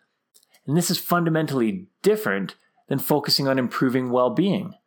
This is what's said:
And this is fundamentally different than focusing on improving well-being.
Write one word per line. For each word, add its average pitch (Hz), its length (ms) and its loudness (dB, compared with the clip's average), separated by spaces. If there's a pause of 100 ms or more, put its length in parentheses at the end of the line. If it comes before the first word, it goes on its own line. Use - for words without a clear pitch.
(640)
And 135 100 -2
this 170 140 2
is 180 80 -2
fundamentally 143 920 0 (140)
different 110 540 0 (320)
than 135 120 -2
focusing 139 480 0
on 131 120 2
improving 127 500 0
well-being. 123 640 0 (140)